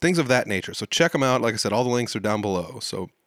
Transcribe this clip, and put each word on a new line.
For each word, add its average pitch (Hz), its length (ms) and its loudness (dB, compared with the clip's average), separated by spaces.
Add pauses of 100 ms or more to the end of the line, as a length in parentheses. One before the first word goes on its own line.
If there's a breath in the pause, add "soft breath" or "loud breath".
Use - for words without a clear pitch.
things 175 160 2
of 147 120 2
that 123 180 4
nature. 95 260 -4
So - 140 -8
check - 260 2
'em 143 80 -2
out. 127 200 2
Like 113 120 2
I 110 40 -6
said, 104 140 -2
all 113 120 2
the 123 80 -2
links 120 240 -2
are 110 40 -4
down 107 220 0
below. 104 400 -2
So 92 280 -8 (180)